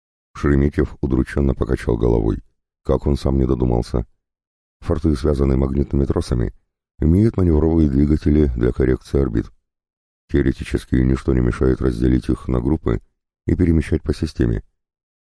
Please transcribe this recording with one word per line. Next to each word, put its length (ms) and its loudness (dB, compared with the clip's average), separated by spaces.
Шереметьев 680 0
удрученно 520 0
покачал 420 -2
головой. 460 0
Как 240 -2
он 100 2
сам 220 0
не 80 2
додумался? 600 -2
Форты, 340 0
связанные 420 0
магнитными 480 0
тросами, 480 -2
имеют 380 2
маневровые 520 2
двигатели 680 2
для 160 0
коррекции 480 -2
орбит. 320 -4
Теоретически 640 -2
ничто 400 0
не 60 0
мешает 420 0
разделить 480 0
их 180 -6
на 120 -2
группы 420 -2
и 100 0
перемещать 480 0
по 120 -2
системе. 480 -2